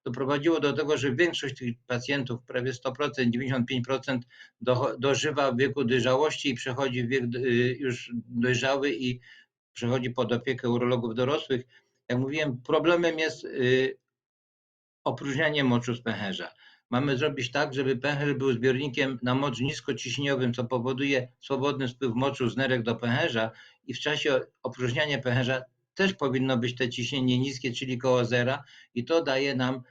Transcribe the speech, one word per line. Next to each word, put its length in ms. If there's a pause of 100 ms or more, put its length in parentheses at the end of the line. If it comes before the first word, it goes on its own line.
doprowadziło 560
do 140
tego, 240
że 180
większość 400
tych 200 (120)
pacjentów, 600
prawie 260
sto 180
procent, 420
dziewięćdziesiąt 340
pięć 180
procent 400 (360)
docho-, 380
dożywa 560
wieku 280
dojrzałości 640
i 40
przechodzi 500
w 40
wiek, 160 (120)
y, 440
już 340
dojrzały 800
i 260 (540)
przechodzi 360
pod 240
opiekę 360
urologów 460
dorosłych. 500 (440)
Jak 100
mówiłem, 420
problemem 580
jest, 260
y, 520 (1080)
opróżnianie 600
moczu 320
z 60
pęcherza. 500 (380)
Mamy 280
zrobić 340
tak, 220
żeby 240
pęcherz 360
był 180
zbiornikiem 720
na 120
mocz 240
niskociśnieniowym, 920
co 100
powoduje 640 (120)
swobodny 480
spływ 280
moczu 340
z 80
nerek 260
do 120
pęcherza 560 (320)
i 100
w 60
czasie 400 (240)
opróżniania 560
pęcherza 420 (340)
też 180
powinno 440
być 180
te 140
ciśnienie 500
niskie, 320
czyli 260
koło 280
zera, 380 (300)
i 120
to 180
daje 320
nam 360